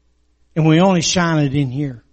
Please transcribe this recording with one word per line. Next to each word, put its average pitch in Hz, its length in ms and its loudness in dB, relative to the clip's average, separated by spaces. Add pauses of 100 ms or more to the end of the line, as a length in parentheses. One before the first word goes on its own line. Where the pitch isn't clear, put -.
(560)
and 156 100 0
we 160 140 4
only 185 220 2
shine 165 420 -2
it 135 100 -2
in 143 160 -2
here. 131 320 -8 (100)